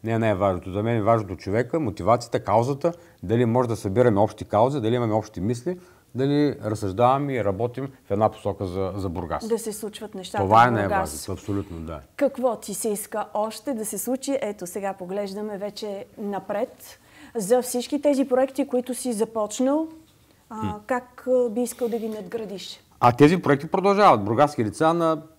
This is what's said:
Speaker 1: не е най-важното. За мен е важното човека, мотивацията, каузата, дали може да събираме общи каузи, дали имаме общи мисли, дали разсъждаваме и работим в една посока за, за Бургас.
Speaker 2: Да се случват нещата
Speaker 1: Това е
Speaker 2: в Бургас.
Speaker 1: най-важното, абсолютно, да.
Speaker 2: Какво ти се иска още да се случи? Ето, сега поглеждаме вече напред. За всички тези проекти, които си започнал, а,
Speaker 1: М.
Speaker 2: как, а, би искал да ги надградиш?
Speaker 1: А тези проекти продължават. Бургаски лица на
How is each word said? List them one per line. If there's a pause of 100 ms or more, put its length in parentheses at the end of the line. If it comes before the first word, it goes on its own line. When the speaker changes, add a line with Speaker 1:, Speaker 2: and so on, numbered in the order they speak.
Speaker 1:
не
е
най-важното.
За
мен
е
важното
човека,
мотивацията,
каузата, (300)
дали
може
да
събираме
общи
каузи,
дали
имаме
общи
мисли, (380)
дали (100)
разсъждаваме
и
работим (160)
в
една
посока
за,
за
Бургас.
Speaker 2:
Да
се
случват
нещата
Speaker 1:
Това
е
Speaker 2:
в
Бургас.
Speaker 1:
най-важното,
абсолютно,
да. (160)
Speaker 2:
Какво
ти
се
иска
още
да
се
случи?
Ето,
сега
поглеждаме
вече (120)
напред. (360)
За
всички
тези
проекти,
които
си
започнал, (640)
а,
Speaker 1:
М.
Speaker 2:
как,
а,
би
искал
да
ги
надградиш? (200)
Speaker 1:
А
тези
проекти
продължават.
Бургаски
лица
на (180)